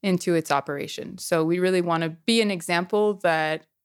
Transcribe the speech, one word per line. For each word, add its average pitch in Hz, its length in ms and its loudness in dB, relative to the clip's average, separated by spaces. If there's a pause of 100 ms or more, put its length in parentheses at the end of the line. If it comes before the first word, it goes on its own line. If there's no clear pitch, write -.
into 180 300 0
its 160 160 0
operation. 143 680 -4
So 165 240 0
we 170 160 0
really 185 220 2
want 170 200 0
to 165 80 -2
be 226 320 0
an 208 80 2
example 180 720 0
that 160 460 0 (160)